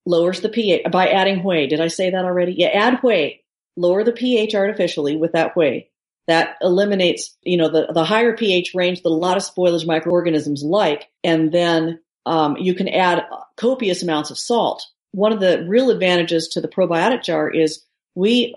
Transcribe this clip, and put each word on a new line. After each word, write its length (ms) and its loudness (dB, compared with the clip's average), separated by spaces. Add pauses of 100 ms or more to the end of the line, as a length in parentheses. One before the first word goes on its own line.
lowers 360 0
the 80 -2
P 240 0
H 180 0
by 180 4
adding 340 2
whey. 240 0
Did 140 0
I 60 0
say 240 -2
that 140 -2
already? 280 0
Yeah, 140 2
add 340 2
whey, 420 0 (320)
lower 280 2
the 80 2
P 260 0
H 180 -2
artificially 640 -2
with 160 -2
that 220 -2
whey. 340 0 (380)
That 340 0
eliminates, 840 0
you 140 0
know, 120 2
the, 240 0
the 120 2
higher 320 2
P 160 0
H 220 -2
range 260 -2
that 80 0
a 0 -
lot 280 0
of 60 -2
spoilage 440 0
microorganisms 760 0
like, 460 0 (140)
and 280 2
then, 480 0 (260)
um, 320 0
you 180 0
can 120 -4
add 360 0 (340)
copious 460 -2
amounts 280 -2
of 60 -16
salt. 480 -2 (260)
One 220 0
of 80 -4
the 260 2
real 220 2
advantages 600 0
to 120 -6
the 80 -6
probiotic 540 0
jar 260 -2
is 340 -2 (320)
we 420 0